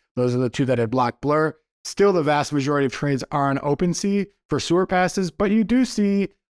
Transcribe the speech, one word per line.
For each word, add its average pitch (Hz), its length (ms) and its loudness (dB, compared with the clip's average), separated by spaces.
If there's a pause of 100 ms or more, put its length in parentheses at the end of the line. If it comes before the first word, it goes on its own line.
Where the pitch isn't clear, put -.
(160)
Those 123 180 0
are 123 60 0
the 127 100 0
two 139 160 -2
that 123 120 0
had 113 120 -2
blocked 120 300 -2
Blur. 151 340 0 (300)
Still, 196 300 2
the 170 100 2
vast 147 300 0
majority 143 320 0
of 127 80 -2
trades 139 360 -2
are 139 200 0
on 135 80 0
OpenSea 185 680 -2 (220)
for 143 100 0
Sewer 180 280 0
Passes, 185 420 0
but 202 220 -2
you 220 140 2
do 247 180 2
see, 202 460 0 (300)